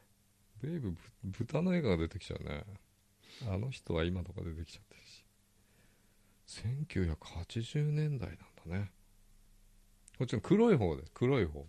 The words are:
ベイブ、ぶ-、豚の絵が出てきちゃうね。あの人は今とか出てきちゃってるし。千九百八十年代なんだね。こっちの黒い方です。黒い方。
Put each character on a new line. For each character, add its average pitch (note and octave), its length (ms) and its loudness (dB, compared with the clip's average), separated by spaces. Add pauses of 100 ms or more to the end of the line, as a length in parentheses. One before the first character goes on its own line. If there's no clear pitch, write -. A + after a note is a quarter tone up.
(640)
ベ C#3+ 140 -6
イ - 20 -4
ブ、 A2 120 -2
ぶ-、 E2 80 -6 (260)
豚 A#2+ 380 -2
の F#3 120 4
絵 E3+ 80 2
が G2+ 140 4
出 E2 120 2
て - 100 -8
き - 80 -12
ち - 60 -6
ゃ - 80 -6
う C#2+ 40 -10
ね。 D2 200 -6 (840)
あ F#2+ 100 0
の B2 120 -2
人 - 240 -6
は E2 100 2
今 F2+ 200 0
と - 80 -12
か F#2 100 -8
出 E2+ 100 -6
て D#2+ 120 -6
き - 80 -20
ち - 60 -18
ゃ - 20 -20
っ - 40 -20
て - 100 -20
る - 120 -20
し。 - 180 -20 (1200)
千 C3+ 400 -4
九 F#2+ 180 2
百 D#2+ 220 -2
八 F2 360 -6
十 D3 300 0
年 D3+ 260 0
代 G#2+ 120 -6
な - 40 -12
ん - 40 -18 (320)
だ F2+ 80 -2
ね。 G2+ 120 -4 (1300)
こ C3 60 2
っ - 20 -6
ち - 60 -4
の A#2 80 2
黒 A3 320 8
い E3 40 8
方 E2+ 200 4
で C2+ 80 -8
す。 - 80 -18
黒 B2+ 280 4
い F#2 40 6
方。 D2 240 -6